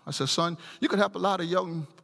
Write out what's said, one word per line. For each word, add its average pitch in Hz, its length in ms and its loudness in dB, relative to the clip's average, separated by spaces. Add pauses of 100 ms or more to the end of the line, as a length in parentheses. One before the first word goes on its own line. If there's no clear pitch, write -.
I 147 60 -6
said, 135 180 -2
"Son, 170 260 0 (240)
you 269 80 2
could 202 120 2
help 202 160 4
a 175 40 -6
lot 190 200 2
of 170 80 -4
young 170 400 0 (160)